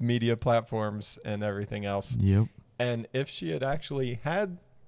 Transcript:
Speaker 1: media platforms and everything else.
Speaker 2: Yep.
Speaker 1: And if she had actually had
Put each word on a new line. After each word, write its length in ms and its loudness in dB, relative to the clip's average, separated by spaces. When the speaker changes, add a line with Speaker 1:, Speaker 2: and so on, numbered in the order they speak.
Speaker 1:
media 320 4
platforms 880 0
and 200 -4
everything 400 -4
else. 340 -2
Speaker 2:
Yep. 280 6
Speaker 1:
And 340 -2
if 160 -2
she 220 -6
had 120 -2
actually 600 -2
had 360 -2